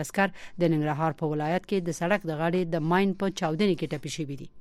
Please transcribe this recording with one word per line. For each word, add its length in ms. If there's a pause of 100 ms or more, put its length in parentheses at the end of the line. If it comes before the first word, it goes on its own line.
عسکر 260 (320)
د 20 (100)
ننګرهار 480
په 100
ولایت 360
کې 200
د 140
سړک 280
د 120
غاړې 220 (120)
د 20 (140)
ماین 300
په 60 (120)
چاودنې 400
کې 140
ټپي 240
شوي 240
دي. 80 (120)